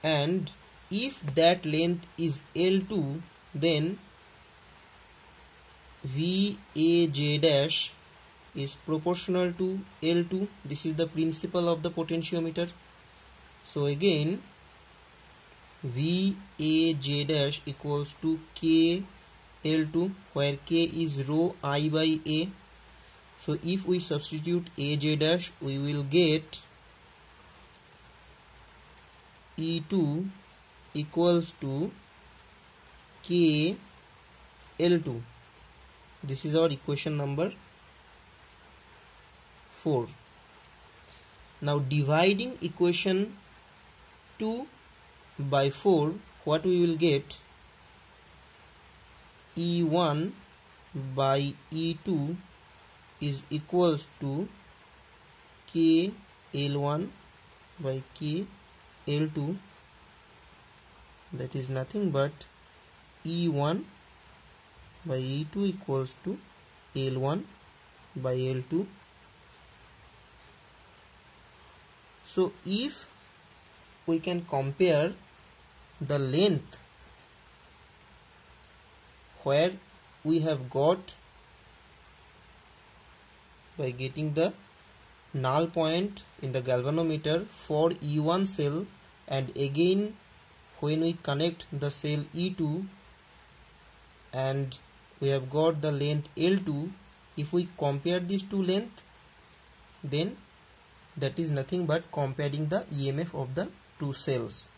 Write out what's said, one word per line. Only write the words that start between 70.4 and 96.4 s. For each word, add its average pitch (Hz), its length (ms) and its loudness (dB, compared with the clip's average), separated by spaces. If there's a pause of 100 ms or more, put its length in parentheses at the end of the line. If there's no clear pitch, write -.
So - 280 0 (140)
if 226 440 -4 (960)
we 165 140 0
can 175 260 -4
compare 147 680 2 (840)
the 143 200 -2
length 151 600 0 (2750)
where 151 280 4 (520)
we 160 160 2
have 147 300 -2
got 165 460 0 (2500)
by 135 140 -4
getting 131 420 -6
the 165 200 2 (800)
null 143 340 2
point 170 560 -2 (180)
in 135 100 -4
the 131 100 0
galvanometer 151 840 0
for 156 460 0 (100)
E 147 160 0
one 175 260 2
cell, 160 400 -2 (420)
and 135 300 -2
again 175 580 2 (640)
when 156 220 0
we 165 120 2 (100)
connect 165 480 -2
the 143 180 -4
cell 147 340 -2 (100)
E 180 160 -2
two 170 360 -4 (1500)
and 135 480 -2 (400)
we 139 100 0
have 131 200 0
got 156 320 2
the 151 100 0
length 147 460 0
L 185 280 4